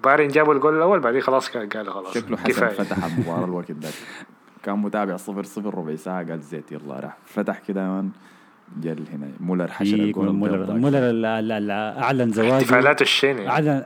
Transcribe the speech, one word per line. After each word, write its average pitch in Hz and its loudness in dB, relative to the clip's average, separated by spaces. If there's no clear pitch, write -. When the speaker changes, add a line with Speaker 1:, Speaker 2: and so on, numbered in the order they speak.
Speaker 1:
بايرن 143 6
جابوا 151 6
الجول 147 4
الأول، 180 4
بعدين 127 2
خلاص 131 2
كان، 107 -6
قال 104 -8
خلاص 95 -8
Speaker 2:
شكله 113 -4
حسن 113 -4
Speaker 1:
كفاية. 123 2
Speaker 2:
فتح 98 -2
المباراة 85 -2
Speaker 1:
<laughs> - -4
Speaker 2:
الوقت 87 -6
ده. 76 -10
كان 101 -2
متابع 101 -2
صفر 98 -6
صفر 101 -8
ربع 78 -6
ساعة، 90 -6
قال 80 -8
زيت 73 -12
يلا 73 -12
راح. 69 -12
فتح 101 -4
كده 95 -4
يا 95 -2
مان، 95 -2
جا 82 -4
هنا 73 -10
مولر 90 -2
حشر 101 -2
Speaker 3:
يجيك 104 2
Speaker 2:
الجول 98 2
Speaker 3:
من 98 2
مولر. 98 0
Speaker 2:
الضيق. 98 -2
Speaker 3:
مولر 139 4
ال-، 120 2
ال-، 110 0
ال-، 104 -2
أعلن 123 2
زواجه. 110 4
Speaker 1:
احتفالاته 131 6
الشين 135 2
يعني. 101 -4
Speaker 3:
أعلن، 143 2